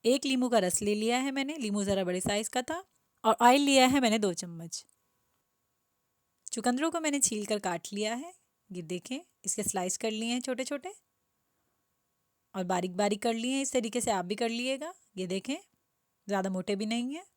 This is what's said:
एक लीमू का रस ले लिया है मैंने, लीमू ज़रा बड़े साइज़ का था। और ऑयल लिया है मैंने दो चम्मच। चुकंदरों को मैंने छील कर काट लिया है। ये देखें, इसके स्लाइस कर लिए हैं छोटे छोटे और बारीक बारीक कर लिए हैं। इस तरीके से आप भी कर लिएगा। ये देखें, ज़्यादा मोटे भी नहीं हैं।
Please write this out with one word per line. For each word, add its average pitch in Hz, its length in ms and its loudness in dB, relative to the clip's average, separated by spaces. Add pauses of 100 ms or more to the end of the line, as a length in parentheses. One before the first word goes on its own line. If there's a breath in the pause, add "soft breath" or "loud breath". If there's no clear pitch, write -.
एक 262 200 4
लीमू 254 240 2
का 226 100 4
रस 180 240 2
ले 208 120 2
लिया 226 240 0
है 269 120 0
मैंने, 277 260 -4
लीमू 208 280 -2
ज़रा 190 200 2
बड़े 180 160 0
साइज़ 208 300 -2
का 254 120 -2
था। 330 200 -4 (420)
और 226 160 4
ऑयल 247 200 10
लिया 269 260 8
है 269 140 6
मैंने 226 180 4
दो 202 160 2
चम्मच। 170 500 -10 (1600)
चुकंदरों 247 440 0
को 330 100 -4
मैंने 285 200 0
छील 208 260 0
कर 214 140 0
काट 175 320 -4
लिया 214 240 -4
है। 339 160 -10 (380)
ये 180 140 -10
देखें, 180 340 -8 (260)
इसके 202 180 -2
स्लाइस 185 340 -2
कर 220 140 -2
लिए 220 180 -4
हैं 247 120 -2
छोटे 254 240 -4
छोटे 285 280 -8 (1600)
और 190 120 -2
बारीक 180 300 -2
बारीक 208 260 0
कर 233 120 0
लिए 240 200 -2
हैं। 269 80 0
इस 269 100 -4
तरीके 240 280 0
से 202 100 -2
आप 185 140 0
भी 185 100 -4
कर 233 160 -2
लिएगा। 262 420 -4 (240)
ये 185 120 -4
देखें, 196 280 -4 (720)
ज़्यादा 196 220 0
मोटे 185 260 -2
भी 214 100 -4
नहीं 240 280 -2
हैं। 359 100 -12 (120)